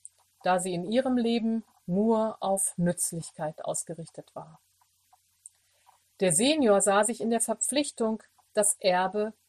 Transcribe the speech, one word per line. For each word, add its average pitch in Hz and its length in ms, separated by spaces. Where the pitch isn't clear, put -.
da 185 160
sie 180 140
in 175 120
ihrem 254 320
Leben 226 480
nur 220 540
auf 196 380
Nützlichkeit 170 880
ausgerichtet - 680
war. 160 280
Der 185 120
Senior 226 480
sah 208 220
sich 226 160
in 226 100
der 233 120
Verpflichtung, 226 840
das 208 260
Erbe 190 540